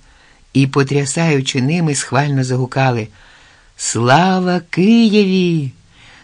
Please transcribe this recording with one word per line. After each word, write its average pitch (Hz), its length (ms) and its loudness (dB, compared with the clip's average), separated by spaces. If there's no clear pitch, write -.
і, 139 140 4
потрясаючи 139 960 -2
ними, 156 320 0
схвально 135 500 -2
загукали: 127 640 -2
«Слава 180 840 0
Києві! 185 1120 2